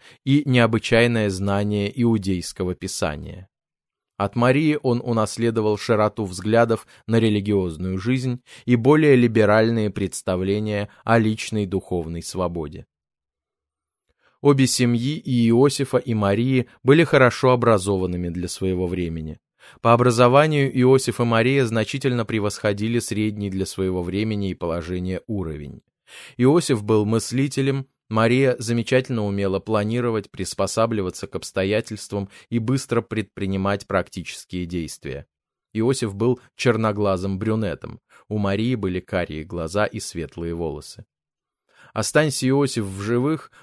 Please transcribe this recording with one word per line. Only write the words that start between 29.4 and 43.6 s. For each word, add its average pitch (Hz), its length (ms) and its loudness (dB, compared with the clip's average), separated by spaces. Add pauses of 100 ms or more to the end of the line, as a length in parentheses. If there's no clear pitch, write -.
планировать, 110 720 -2
приспосабливаться 101 960 -4
к - 80 -10
обстоятельствам 101 920 -4 (200)
и 117 100 -2
быстро 117 420 -2
предпринимать 98 840 -4
практические 90 800 -6
действия. 80 600 -8 (480)
Иосиф 113 420 -2
был 117 240 0 (160)
черноглазым 104 800 0
брюнетом, 107 640 -4 (300)
у 107 80 -4
Марии 104 380 0
были 92 260 -2
карие 80 420 -6
глаза 87 420 -4
и 104 140 -6
светлые 85 540 -8
волосы. 80 520 -8 (920)
Останься 139 500 0
Иосиф 131 380 0
в 95 160 -10
живых, 123 500 -2 (120)